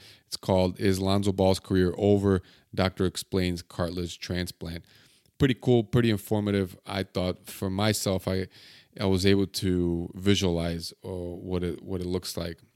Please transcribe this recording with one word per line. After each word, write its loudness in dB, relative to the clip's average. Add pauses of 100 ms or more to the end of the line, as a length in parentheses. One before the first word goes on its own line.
(280)
It's -10
called 2
Is 0
Lonzo 0
Ball's 4
Career 2
Over? 4 (320)
Doctor 0
Explains -4
Cartilage -6
Transplant. -8 (540)
Pretty 2
cool, 2
pretty 2
informative. 0
I -6
thought -4
for -8
myself, -2
I, -4 (520)
I -4
was 2
able 4
to -2
visualize, 0 (120)
uh, -10
what -6
it, -6
what -8
it -6
looks -6
like. -8 (160)